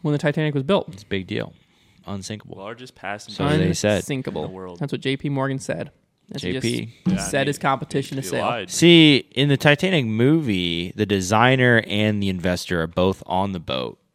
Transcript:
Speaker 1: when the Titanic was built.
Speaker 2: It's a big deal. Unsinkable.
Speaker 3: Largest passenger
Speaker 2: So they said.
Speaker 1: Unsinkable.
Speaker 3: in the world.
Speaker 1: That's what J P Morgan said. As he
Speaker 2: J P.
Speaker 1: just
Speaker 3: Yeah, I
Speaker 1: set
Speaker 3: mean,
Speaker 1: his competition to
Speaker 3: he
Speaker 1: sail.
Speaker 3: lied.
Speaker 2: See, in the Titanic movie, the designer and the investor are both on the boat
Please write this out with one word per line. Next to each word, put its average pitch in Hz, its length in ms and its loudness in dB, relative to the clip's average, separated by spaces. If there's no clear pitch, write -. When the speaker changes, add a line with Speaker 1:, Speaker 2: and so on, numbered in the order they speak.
Speaker 1:
when 151 80 -2
the 147 80 0
Titanic 151 340 -2
was 139 120 -2
built. 190 280 0
Speaker 2:
It's 95 120 -18
a - 20 -20
big 95 220 -6
deal. 110 240 -6
Unsinkable. 101 540 -12
Speaker 3:
Largest 120 380 -16
passenger 104 400 -10
Speaker 2:
So 147 200 0
they - 160 2
said. 104 260 2
Speaker 1:
Unsinkable. 85 480 -6
Speaker 3:
in - 40 -10
the - 60 -14
world. 92 240 -14
Speaker 1:
That's 139 100 -6
what 123 100 -6
J 135 160 -4
P 147 120 -8
Morgan 135 320 -4
said. - 320 -8
As 135 80 -10
he 90 120 -4
Speaker 2:
J - 60 -4
P. 120 260 -2
Speaker 1:
just 117 40 -16
Speaker 3:
Yeah, 185 80 2
I 185 140 -4
Speaker 1:
set 143 140 -2
Speaker 3:
mean, 139 40 0
Speaker 1:
his 143 120 -4
competition 139 580 -4
to 135 60 -6
Speaker 3:
he - 40 -10
Speaker 1:
sail. - 180 -4
Speaker 3:
lied. 110 240 -4
Speaker 2:
See, 160 500 8
in 143 120 2
the 139 80 4
Titanic 151 500 2
movie, 107 920 0
the 107 100 0
designer 113 800 4
and 104 340 0
the 98 100 0
investor 87 520 -2
are 82 60 -2
both 92 380 0
on 95 260 -2
the 90 80 -6
boat 64 400 -6